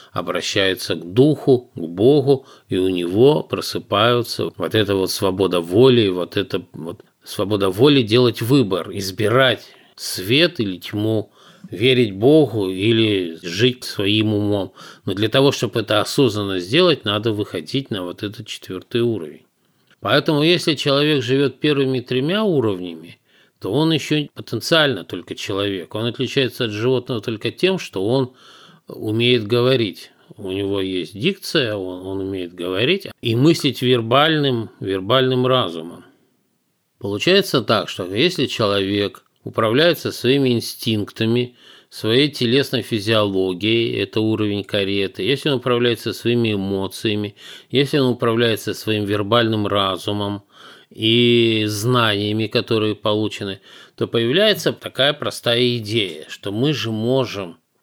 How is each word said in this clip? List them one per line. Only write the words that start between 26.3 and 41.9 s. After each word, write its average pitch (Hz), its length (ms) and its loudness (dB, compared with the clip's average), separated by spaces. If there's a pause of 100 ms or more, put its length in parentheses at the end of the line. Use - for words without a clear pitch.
от 110 80 -4
животного 120 480 -2
только 113 320 -6
тем, 185 260 -2
что - 260 -6
он 127 280 0 (560)
умеет 113 580 0
говорить. 120 640 0 (260)
У 101 140 -10
него 98 300 -2
есть 95 360 -4
дикция, 120 600 -2
он, 90 280 -8
он 98 220 -6
умеет 90 260 -8
говорить 92 540 -2 (140)
и 117 160 -2
мыслить 143 440 2
вербальным, 127 880 2 (100)
вербальным 127 640 0
разумом. 85 580 -2 (920)
Получается 143 640 0
так, 107 260 0
что 92 240 -8
если 143 340 0
человек 101 760 0 (220)
управляется 123 640 0
своими 131 380 2
инстинктами, 113 1080 -2 (320)
своей 131 420 2